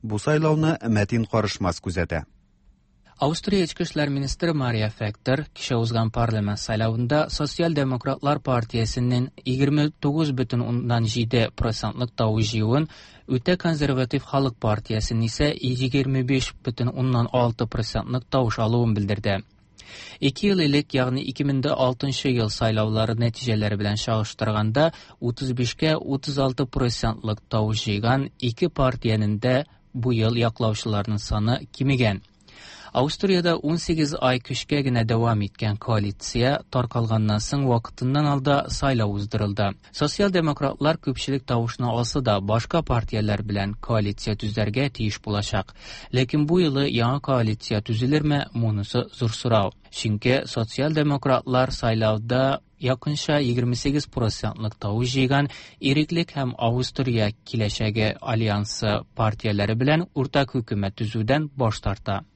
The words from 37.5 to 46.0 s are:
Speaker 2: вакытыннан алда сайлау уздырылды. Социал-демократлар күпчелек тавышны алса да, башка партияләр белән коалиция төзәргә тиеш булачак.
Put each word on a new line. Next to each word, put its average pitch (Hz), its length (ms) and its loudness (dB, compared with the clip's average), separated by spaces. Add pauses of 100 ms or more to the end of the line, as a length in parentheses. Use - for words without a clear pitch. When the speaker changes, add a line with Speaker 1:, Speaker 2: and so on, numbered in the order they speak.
Speaker 2:
вакытыннан 127 560 0
алда 143 300 2 (180)
сайлау 120 400 0
уздырылды. 101 600 -2 (180)
Социал-демократлар 160 1040 0
күпчелек 135 480 -4
тавышны 117 400 -2
алса 120 400 0
да, 104 160 4
башка 110 400 0
партияләр 107 640 0
белән 101 320 -2
коалиция 107 560 -2
төзәргә 107 560 -2
тиеш 107 320 -4
булачак. 104 540 -2 (360)